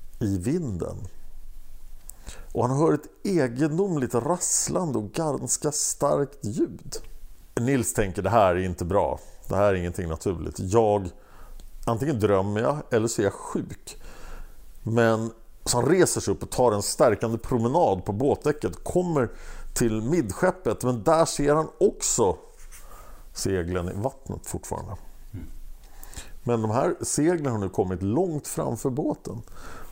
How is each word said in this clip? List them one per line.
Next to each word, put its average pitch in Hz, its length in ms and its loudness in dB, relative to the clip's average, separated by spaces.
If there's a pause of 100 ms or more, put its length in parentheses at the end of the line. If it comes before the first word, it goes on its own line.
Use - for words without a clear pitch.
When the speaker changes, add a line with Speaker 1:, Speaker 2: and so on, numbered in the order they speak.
(200)
Speaker 1:
i 98 180 2
vinden. 104 580 -2 (1600)
Och 113 160 2
han 135 100 0
hör 156 140 6
ett 147 160 -2 (160)
egendomligt 151 880 2
rasslande 151 840 0
och 107 140 -4
ganska 139 600 -2
starkt 143 720 0
ljud. 120 520 -4 (640)
Nils 123 340 2
tänker: 98 280 2
"Det 95 80 2
här 101 240 8
är 92 100 2
inte 90 200 -2
bra. 82 340 2 (300)
Det - 80 0
här 98 80 6
är 101 100 6
ingenting 87 340 -2
naturligt. 82 500 -4
Jag, 101 520 4 (760)
antingen 120 360 0
drömmer 101 400 4
jag 135 160 2 (140)
eller 113 180 4
så - 140 0
är - 20 4
jag 98 80 4
sjuk." - 640 -8 (840)
Men 113 480 4 (340)
så 120 160 2
han 123 80 2
reser 165 320 6
sig 101 140 2
upp - 80 -4
och - 80 -8
tar 123 220 4
en 101 100 0
stärkande 113 560 4
promenad 120 680 2
på 107 80 -2
båtdäcket, 113 720 0
kommer 165 440 2 (460)
till 110 280 2
midskeppet, 117 840 0
men 123 180 0
där 160 220 6
ser 147 300 2
han 156 140 2 (120)
också 120 560 2 (960)
seglen 90 560 -2
i 92 40 -4 (100)
vattnet - 440 -6
fortfarande. - 460 -8 (400)
Speaker 2:
Mm. 92 140 -10 (960)
Speaker 1:
Men 117 200 2
de 110 80 2
här 147 300 2
seglen 151 520 2
har 110 60 0
nu 98 100 0
kommit 92 340 -2
långt 147 460 0
framför 139 420 -2
båten 123 520 -4 (500)